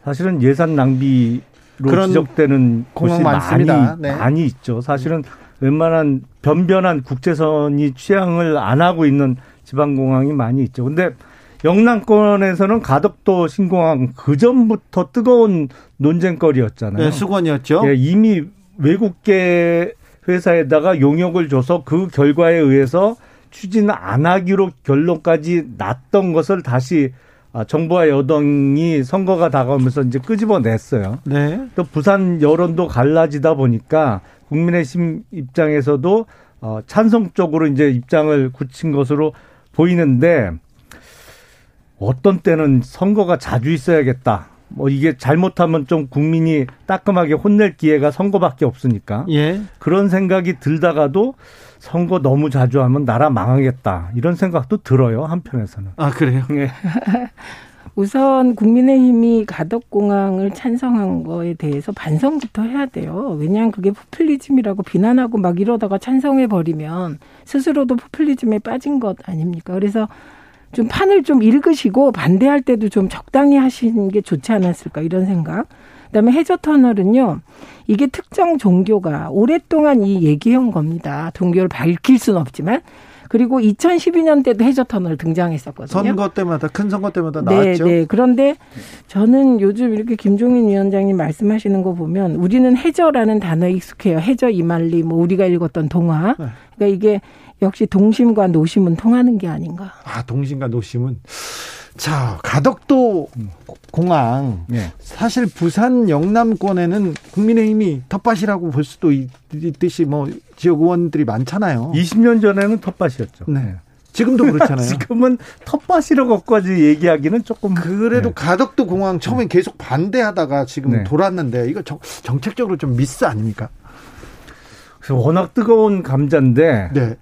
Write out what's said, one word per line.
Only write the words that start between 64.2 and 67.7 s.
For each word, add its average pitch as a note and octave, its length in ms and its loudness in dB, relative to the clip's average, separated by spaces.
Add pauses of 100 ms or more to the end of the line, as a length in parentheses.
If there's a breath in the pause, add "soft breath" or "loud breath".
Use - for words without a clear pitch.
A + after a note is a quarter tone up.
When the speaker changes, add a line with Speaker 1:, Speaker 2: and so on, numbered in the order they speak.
Speaker 3:
비난하고 A#3+ 540 0
막 F3+ 200 -2
이러다가 G3+ 400 -2
찬성해버리면 F3+ 1200 -2 (260 soft breath)
스스로도 C4+ 520 -2